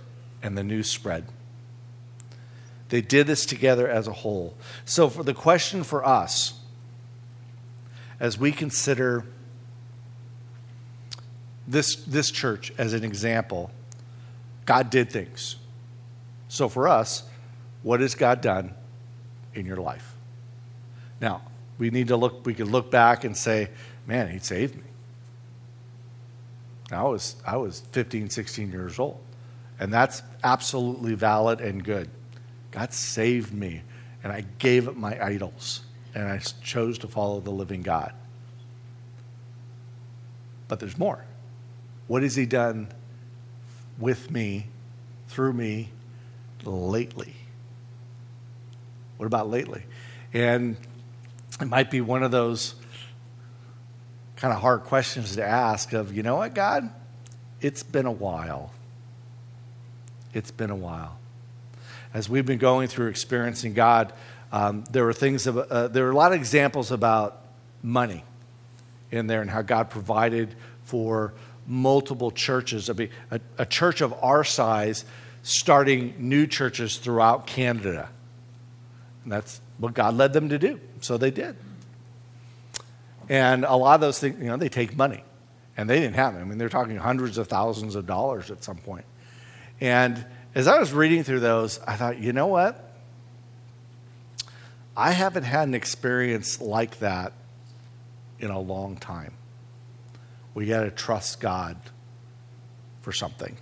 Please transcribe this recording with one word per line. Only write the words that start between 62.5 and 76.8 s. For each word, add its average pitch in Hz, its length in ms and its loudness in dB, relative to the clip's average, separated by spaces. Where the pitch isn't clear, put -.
going 127 300 4
through 120 180 -2
experiencing 117 640 -4
God, 113 400 6
um, 104 400 0
there 127 120 4
were 117 100 4
things, 135 340 2
ab-, 123 200 0
uh, 120 200 0
there 127 160 2
were 127 80 2
a 135 40 2
lot 165 160 8
of 180 80 2
examples 135 520 2
about 110 500 2
money 117 420 -2
in 117 160 -2
there 110 160 0
and 104 80 -4
how 107 140 -2
God 113 260 2
provided 113 640 0
for 113 500 -2
multiple 131 640 2
churches. 120 580 -2
I 117 60 -2
mean, 110 160 -2
a, 117 80 -4
a 127 80 0
church 170 360 2
of 120 200 0
our 143 220 6
size 110 600 0
starting 135 800 4
new 135 260 4
churches 120 520 -2